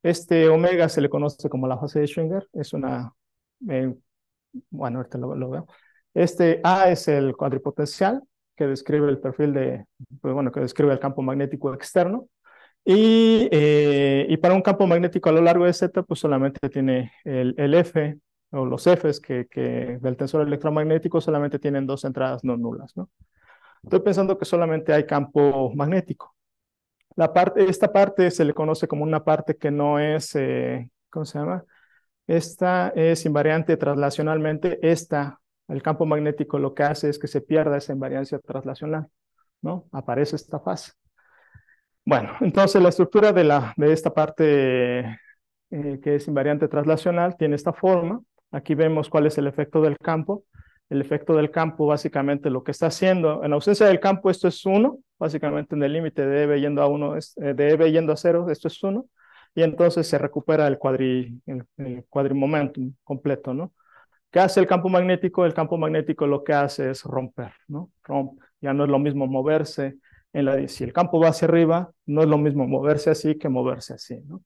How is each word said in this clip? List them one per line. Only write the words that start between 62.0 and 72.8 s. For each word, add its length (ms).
cuadrimomentum 880
completo, 500
¿no? 200
¿Qué 80
hace 220
el 60
campo 200
magnético? 580
El 80
campo 240
magnético 480
lo 160
que 120
hace 360
es 140
romper, 480
¿no? 240
Rompe. 440
Ya 100
no 140
es 40
lo 80
mismo 300
moverse 720
en 140
la, 240
si 160
el 80
campo 260
va 80
hacia 220
arriba, 420
no 160
es 80
lo 80
mismo 280
moverse 440